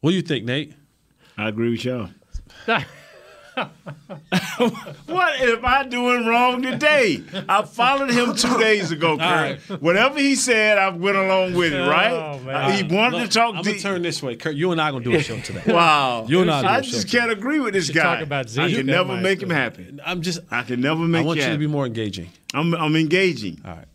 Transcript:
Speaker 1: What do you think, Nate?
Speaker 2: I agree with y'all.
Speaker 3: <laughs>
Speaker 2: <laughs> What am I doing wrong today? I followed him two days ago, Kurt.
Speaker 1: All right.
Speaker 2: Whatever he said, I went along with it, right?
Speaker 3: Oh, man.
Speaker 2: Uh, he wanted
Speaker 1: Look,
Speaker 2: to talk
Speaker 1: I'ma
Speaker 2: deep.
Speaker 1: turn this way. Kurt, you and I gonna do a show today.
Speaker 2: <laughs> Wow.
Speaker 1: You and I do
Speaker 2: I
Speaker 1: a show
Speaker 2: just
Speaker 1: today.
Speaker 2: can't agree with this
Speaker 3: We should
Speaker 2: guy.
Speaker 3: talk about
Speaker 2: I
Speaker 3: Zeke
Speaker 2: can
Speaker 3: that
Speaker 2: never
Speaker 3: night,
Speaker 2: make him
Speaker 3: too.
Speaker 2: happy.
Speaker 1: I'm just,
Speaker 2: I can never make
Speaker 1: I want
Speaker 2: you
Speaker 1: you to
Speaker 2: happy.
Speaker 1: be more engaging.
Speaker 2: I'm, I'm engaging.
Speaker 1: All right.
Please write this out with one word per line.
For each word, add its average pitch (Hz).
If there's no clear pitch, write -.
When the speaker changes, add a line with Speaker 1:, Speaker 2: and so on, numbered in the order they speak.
Speaker 1:
What 147
do 190
you 180
think, 143
Nate? 131
Speaker 2:
I 107
agree 113
with 113
y'all. 123
Speaker 3:
<laughs> 220
Speaker 2:
<laughs> 233
What 330
am 233
I 269
doing 247
wrong 247
today? 262
I 202
followed 269
him 240
two 240
days 214
ago, 160
Kurt. 160
Speaker 1:
All 180
right. 151
Speaker 2:
Whatever 214
he 277
said, 214
I 190
went 190
along 190
with 175
it, 185
right? 180
Speaker 3:
Oh, 156
man. 131
Speaker 2:
Uh, 143
he 202
wanted 185
Speaker 1:
Look, 233
Speaker 2:
to -
talk 233
Speaker 1:
I'ma 170
Speaker 2:
deep. 208
Speaker 1:
turn 185
this 170
way. 127
Kurt, 151
you 175
and 160
I 156
gonna 127
do 120
a 156
show 113
today. -
Speaker 2:
<laughs> 220
Wow. 143
Speaker 1:
You 170
and 170
I 143
do -
Speaker 2:
I 220
Speaker 1:
a 269
show 262
Speaker 2:
just 117
Speaker 1:
today. 240
Speaker 2:
can't 233
agree 240
with 226
this 185
Speaker 3:
We 151
should 160
Speaker 2:
guy. 147
Speaker 3:
talk -
about 139
Speaker 2:
I -
Speaker 3:
Zeke 117
Speaker 2:
can 135
Speaker 3:
that 135
Speaker 2:
never 185
Speaker 3:
night, -
Speaker 2:
make 190
him 185
Speaker 3:
too. 165
Speaker 2:
happy. 123
Speaker 1:
I'm 175
just, 170
Speaker 2:
I 120
can 123
never 156
make 165
Speaker 1:
I -
want 160
Speaker 2:
you 147
Speaker 1:
you 135
to 120
Speaker 2:
happy. 147
Speaker 1:
be 151
more 143
engaging. 101
Speaker 2:
I'm, 165
I'm 156
engaging. 151
Speaker 1:
All 87
right. -